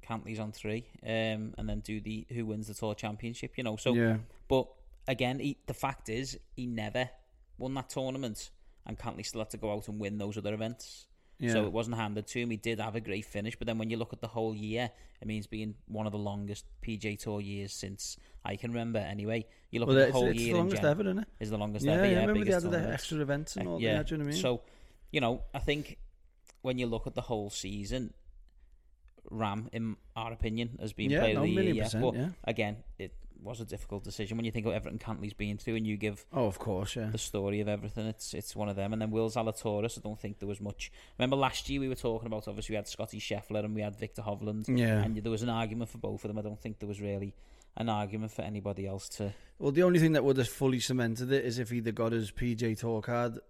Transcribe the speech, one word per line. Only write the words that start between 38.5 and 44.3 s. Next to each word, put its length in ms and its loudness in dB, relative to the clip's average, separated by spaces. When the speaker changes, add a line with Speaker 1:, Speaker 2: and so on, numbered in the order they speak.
Speaker 1:
one 140 -2
of 60 -2
them. 180 0
And 80 0
then 100 0
Will 180 2
Zalatoris, 680 0
I 40 -12
don't 180 -6
think 200 -8
there 80 -6
was 140 -6
much. 300 -8
Remember 180 4
last 340 0
year 100 0
we 80 0
were 80 -2
talking 320 -2
about, 200 -4
obviously 260 -6
we 40 0
had 100 -4
Scotty 320 -6
Scheffler 460 -2
and 100 -2
we 60 0
had 140 -2
Viktor 260 -8
Hovland. 440 -2